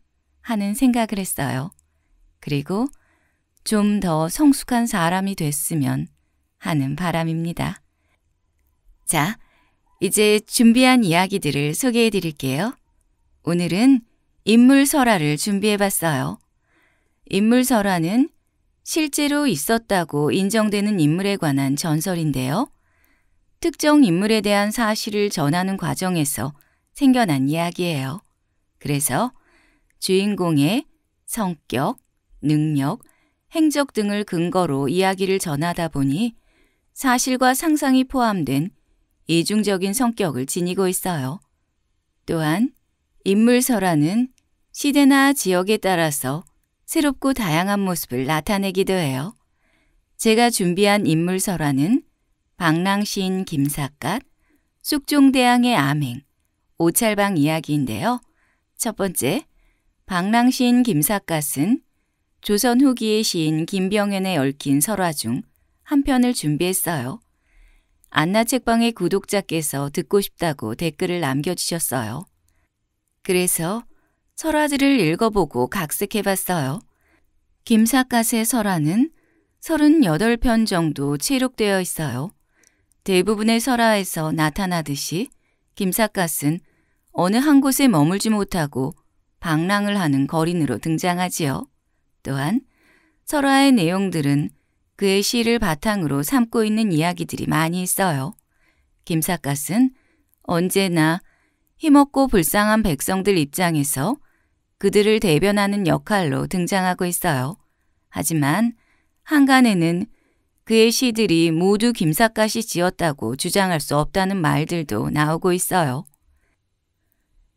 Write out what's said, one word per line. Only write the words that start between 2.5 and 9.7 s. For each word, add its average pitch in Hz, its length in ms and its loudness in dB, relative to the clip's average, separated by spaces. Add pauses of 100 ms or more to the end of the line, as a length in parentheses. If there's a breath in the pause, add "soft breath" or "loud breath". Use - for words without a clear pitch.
좀 208 380 0
더 160 260 0
성숙한 233 600 2
사람이 190 480 -2
됐으면 147 720 -2 (500)
하는 147 400 -2
바람입니다. 165 840 -4 (1200)
자, 170 320 -2 (640)